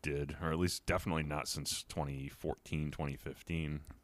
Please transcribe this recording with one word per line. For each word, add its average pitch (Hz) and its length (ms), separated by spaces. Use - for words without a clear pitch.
did, 73 400
or 82 100
at 80 80
least 90 260
definitely 85 380
not 73 240
since - 400
twenty 69 420
fourteen, - 640
twenty 71 240
fifteen, 76 680